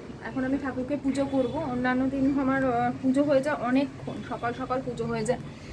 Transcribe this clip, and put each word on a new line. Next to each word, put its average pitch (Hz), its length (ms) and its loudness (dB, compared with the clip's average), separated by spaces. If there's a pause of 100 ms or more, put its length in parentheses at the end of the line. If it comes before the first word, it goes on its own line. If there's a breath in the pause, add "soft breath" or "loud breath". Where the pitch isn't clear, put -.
(280)
এখন 247 200 -2
আমি 269 160 0
ঠাকুরকে 254 400 -2
পুজো 277 200 2 (100)
করব, 247 200 2 (180)
অন্যান্য 254 300 2 (120)
দিন 269 100 2 (200)
আমার, 269 200 2
আহ, 254 80 2 (300)
পুজো 262 260 4
হয়ে 269 180 6
যায় 294 120 0 (100)
অনেকক্ষণ, 269 480 0 (140)
সকাল 233 200 -2 (100)
সকাল 254 260 -2
পুজো 240 240 -4
হয়ে 226 180 -2
যায়, 247 120 0 (320 loud breath)